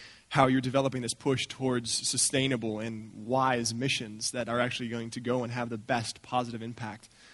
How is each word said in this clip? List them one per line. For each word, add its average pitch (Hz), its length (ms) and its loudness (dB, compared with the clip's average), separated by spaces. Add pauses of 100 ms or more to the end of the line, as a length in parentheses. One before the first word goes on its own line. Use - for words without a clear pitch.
(280)
how 135 200 8
you're 131 120 6
developing 131 400 2
this 120 140 -2
push - 320 0
towards 123 600 -2
sustainable 127 720 2
and 110 360 -6
wise 120 580 2
missions 117 600 -2
that 117 180 -4
are 120 100 2
actually 123 300 -2
going 117 200 -4
to 127 100 -8
go 120 240 0
and 117 60 -4
have 120 200 -4
the 113 80 -4
best 117 420 -2
positive 120 400 -2
impact 117 480 -10 (260)